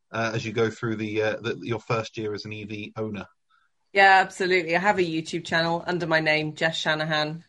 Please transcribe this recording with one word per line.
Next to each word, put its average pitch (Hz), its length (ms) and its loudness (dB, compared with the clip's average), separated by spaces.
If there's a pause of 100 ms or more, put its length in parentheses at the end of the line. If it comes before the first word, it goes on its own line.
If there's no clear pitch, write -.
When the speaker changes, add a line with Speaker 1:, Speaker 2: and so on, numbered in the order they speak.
(120)
Speaker 1:
uh, 113 220 -2
as 123 120 -4
you 110 80 -6
go 113 160 2
through 110 260 -4
the, 107 260 -2
uh, 107 200 0
the, 104 200 -4
your 110 180 -4
first 113 380 -4
year 107 160 -4
as 101 120 -8
an 107 80 -12
E 107 120 -10
V 107 300 -10
owner? 107 300 -6 (680)
Speaker 2:
Yeah, 196 300 8
absolutely. 180 540 2
I 175 40 2
have 196 200 2
a 185 40 2
YouTube 165 420 -4
channel 170 420 0
under 175 180 -2
my 160 140 4
name, 156 340 2
Jess 165 240 0
Shanahan. 156 720 -2